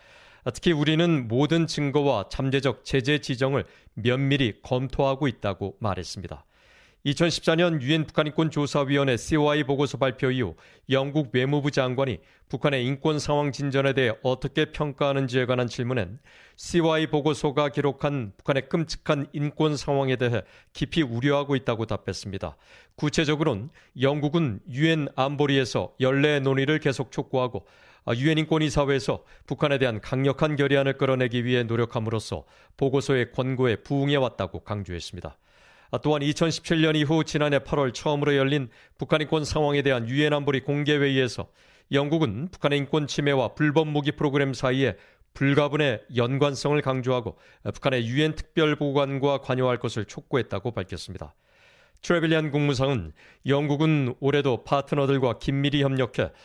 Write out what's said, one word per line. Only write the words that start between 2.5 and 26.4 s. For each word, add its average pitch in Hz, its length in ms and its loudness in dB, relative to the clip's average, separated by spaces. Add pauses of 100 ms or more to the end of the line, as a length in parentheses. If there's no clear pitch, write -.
제재 139 360 0
지정을 135 440 -2 (300)
면밀히 135 680 0
검토하고 135 680 -2
있다고 101 500 -6
말했습니다. 87 640 -8 (580)
이천십사 160 520 0
년 165 260 2
유엔 151 240 0
북한인권조사위원회 143 1120 0
씨오아이 147 460 0
보고서 139 340 -2
발표 131 320 0
이후 120 260 -4 (360)
영국 139 420 0
외무부 135 380 0
장관이 127 480 -2 (280)
북한의 135 380 -2
인권 143 320 -2
상황 147 340 0
진전에 139 420 0
대해 127 180 2 (100)
어떻게 131 500 -2
평가하는지에 135 760 0
관한 123 180 0
질문엔 120 540 -4 (380)
씨오아이 160 500 2
보고서가 147 640 0
기록한 139 680 -2
북한의 135 320 -2
끔찍한 156 640 -2
인권 147 440 0
상황에 139 380 0
대해 120 280 -2 (300)
깊이 - 280 -2
우려하고 139 540 0
있다고 113 320 -2
답했습니다. 95 680 -8 (420)
구체적으로는 147 720 0 (300)
영국은 143 600 0 (100)
유엔 151 460 2
안보리에서 135 840 0
연례 139 380 4
논의를 135 380 2